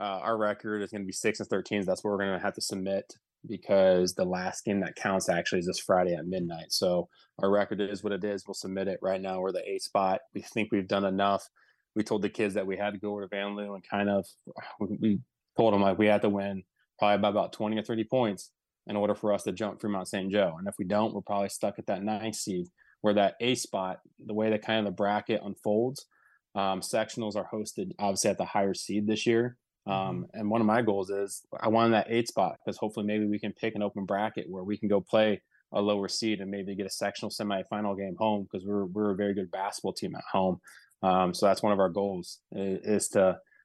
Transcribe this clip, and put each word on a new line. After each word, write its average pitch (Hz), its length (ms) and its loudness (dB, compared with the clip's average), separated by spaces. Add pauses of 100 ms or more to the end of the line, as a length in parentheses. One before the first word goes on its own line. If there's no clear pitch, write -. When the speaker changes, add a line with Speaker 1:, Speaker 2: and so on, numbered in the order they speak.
Speaker 1:
uh, 98 200 -4
our 113 160 0
record 104 460 0
is 95 80 -6
gonna 101 140 -6
be 92 80 -6
six - 260 0
and 101 80 -4
thirteen. 101 380 0
That's 92 180 0
what 104 80 0
we're 101 60 0
gonna 98 220 0
have 98 160 -2
to - 60 -10
submit 95 440 -4 (400)
because 92 680 4
the 95 100 -2
last 90 400 -4
game 101 160 0
that 85 160 -4
counts 95 320 0
actually 90 320 0
is 87 80 -2
this 90 120 -2
Friday 90 360 2
at 80 100 -6
midnight. 85 460 -6
So 90 380 0 (300)
our 98 100 2
record 101 320 2
is 101 200 -4
what 104 120 -2
it 92 100 -4
is. 101 240 -4
We'll 98 60 -10
submit 95 340 -4
it 95 140 -4
right 95 180 0
now. 95 220 -4
We're 95 100 0
the - 180 -4
eighth 95 140 -4
spot. 95 380 2 (120)
We - 80 -6
think - 300 -2
we've 98 160 2
done 98 160 2
enough. 98 460 2 (440)
We 107 100 0
told 107 180 0
the 98 80 0
kids 101 240 0
that 98 120 -2
we 95 120 -4
had 104 160 -2
to 98 60 -10
go 104 120 -4
over 104 100 -6
to 98 60 -8
Van 101 280 -6
Lew 101 180 -8
and 95 120 -12
kind 101 240 2
of, 98 160 2 (540)
we, 104 180 -4
we 107 220 4 (380)
told 113 160 6
'em, 101 80 6
like, 98 160 4
we 107 80 6
had 104 160 6
to 107 80 4
win 98 340 -2 (360)
probably 104 220 4
by 107 60 4
about 98 240 2
twenty 110 260 -2
or 107 60 -2
thirty 110 220 -2
points 110 460 0 (360)
in 107 80 -6
order 104 180 2
for 104 200 0
us 98 100 -2
to 104 80 -2
jump 98 300 -6
Fremont 98 260 -4
Saint 95 240 -4
Joe. 95 260 2
And 92 120 -10
if - 100 -10
we 98 60 -4
don't, 107 280 2
we're 101 80 -6
probably 101 280 -2
stuck - 280 -4
at 110 100 -10
that 98 140 -4
ninth 107 360 -4
seed 90 300 -4 (340)
where 104 140 4
that 98 260 4
A 123 140 2
spot, 92 440 -4 (260)
the 110 80 -8
way 110 180 2
that 107 120 0
kind 110 160 0
of 104 60 0
the 95 100 -4
bracket 104 480 0
unfolds, 107 600 -2 (500)
um, 95 240 0
sectionals 107 560 -2
are 101 160 -4
hosted 104 480 -6
obviously 101 300 2
at 95 80 0
the 90 80 -2
higher 98 280 0
seed 104 320 -2
this 107 220 0
year. 120 300 2 (280)
Um, 101 80 -2
Speaker 2:
Mm-hmm. 95 460 -4
Speaker 1:
and 104 100 -2
one 113 120 2
of 110 60 4
my 113 140 4
goals 101 280 0
is 101 360 -4 (140)
I 113 80 -2
want 113 240 6
that 110 180 4
eighth 117 200 0
spot - 340 0
'cause 101 140 -6
hopefully 107 280 -4
maybe 107 200 0
we 104 120 0
can 104 140 -6
pick 113 240 -4
an 104 80 -2
open 101 220 -4
bracket 101 440 -2
where 92 140 -10
we 101 140 -4
can 107 100 -4
go 98 140 4
play 107 400 2 (320)
a 101 80 2
lower 101 260 0
seed 107 320 -2
and 98 100 -8
maybe 98 240 -6
get 95 120 -6
a 95 40 -8
sectional 101 400 -4
semifinal 104 680 -2
game 98 200 -6
home 107 320 0
'cause 92 160 -8
we're, 101 200 0
we're 104 260 0
a 95 40 0
very 101 180 0
good 95 180 -4
basketball 98 400 -4
team 90 240 -6
at - 160 -10
home. 92 300 2 (400)
Um, 92 320 4
so 101 140 4
that's 98 140 4
one 107 120 4
of 98 80 4
our 92 80 6
goals 95 500 -4 (140)
is, 98 320 -2
is 101 240 2
to 95 300 4 (260)